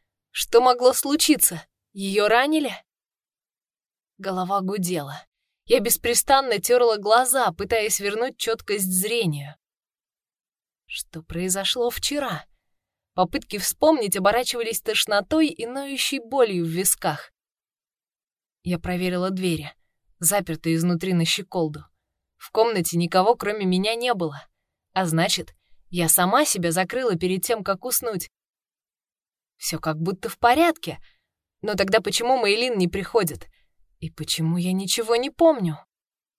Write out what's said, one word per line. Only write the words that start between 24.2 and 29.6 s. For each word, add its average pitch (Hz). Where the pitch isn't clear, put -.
А 190
значит, 165
я 175
сама 196
себя 175
закрыла 185
перед 180
тем, 220
как 190
уснуть. 233
Всё -